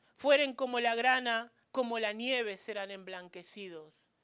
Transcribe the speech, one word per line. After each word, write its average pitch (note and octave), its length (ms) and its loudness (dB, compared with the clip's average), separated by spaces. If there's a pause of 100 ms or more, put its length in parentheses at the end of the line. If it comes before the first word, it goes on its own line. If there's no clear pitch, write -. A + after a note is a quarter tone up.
(160)
fueren C#4 360 4
como B3 280 -2
la A#3 160 2
grana, A#3+ 560 2 (180)
como A#3 300 0
la G#3+ 120 0
nieve A3+ 440 -2
serán G3+ 340 -8
emblanquecidos. F3+ 1200 -14 (140)